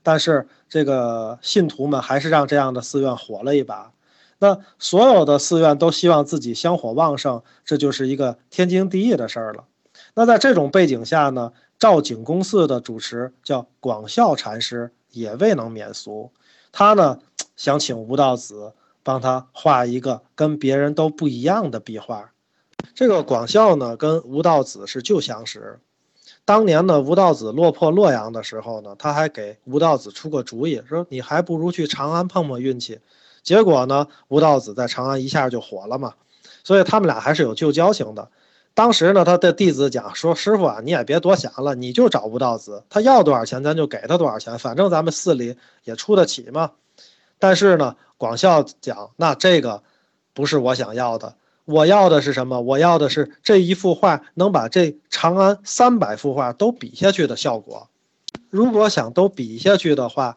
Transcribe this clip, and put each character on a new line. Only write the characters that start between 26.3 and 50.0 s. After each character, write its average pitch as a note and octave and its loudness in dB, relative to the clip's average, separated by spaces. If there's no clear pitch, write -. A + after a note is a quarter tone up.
当 G#3+ 4
年 E3+ 4
呢， D#3 4
吴 D3 0
道 F3+ 4
子 A2 -6
落 D#3 2
魄 D#3 0
洛 F3 4
阳 A2+ -4
的 A2 -12
时 A2 -12
候 A2 -12
呢， G2+ -20
他 D3 -4
还 D#3 0
给 G#2+ -14
吴 C3+ -4
道 D#3 2
子 G#2 -10
出 - -14
过 C#3 -6
主 B2 -8
意， B2 -6
说 E3 -6
：“你 B2+ -10
还 D3+ -4
不 E3+ -4
如 E3+ -4
去 E3 -6
长 D3 -6
安 F3 -2
碰 F3 -4
碰 B2 -8
运 B2+ -4
气。” A2 -16
结 G#3+ 4
果 C#3+ 4
呢， C#3 0
吴 C#3+ 2
道 D3+ 4
子 G#2+ -14
在 A#2+ -4
长 B2 -6
安 C3+ -4
一 C3+ -8
下 C3+ -2
就 A#2+ -6
火 G2+ -16
了 B2 -8
嘛， C3 -10
所 G3 4
以 F3+ 6
他 A3 2
们 F#3+ 0
俩 A#2 -2
还 C#3+ 0
是 D3+ 0
有 A2+ 0
旧 D3+ 0
交 E3+ 2
情 G#2+ -8
的。 G#2 -14
当 A#3 4
时 F3+ 4
呢， F#3 6
他 F3+ 4
的 F3 4
弟 F3+ 2
子 C#3 0
讲 G#2+ -8
说 E3 -2
：“师 G#3 0
傅 F#3+ 0
啊， A2 -2
你 D3 -4
也 C3 -2
别 C#3+ 0
多 F3+ 2
想 - -6
了， C#3 -2
你 B2 -10
就 B3+ 4
找 G#2 -4
吴 A2 -8
道 A#2+ -2
子， G#2 -16
他 G#3+ 0
要 A#3+ 6
多 D3 4
少 A2+ 0
钱 C3 -10
咱 D3+ -2
就 D3+ -2
给 A2 -10
他 F3 0
多 E3 2
少 A2 -4
钱， A#2 -12
反 A#2+ -8
正 F#3+ 2
咱 D#3+ 0
们 E3 -2
寺 E3 -2
里 B2 -4
也 A#2 -12
出 G#3 0
得 F3+ 6
起 A#2 -10
嘛。” D#3 -4
但 F#3+ 4
是 F#3 4
呢， C3 -2
广 A#2 -6
孝 E3 4
讲 - -12
：“那 D#3+ 0
这 F3+ 2
个 A2 -8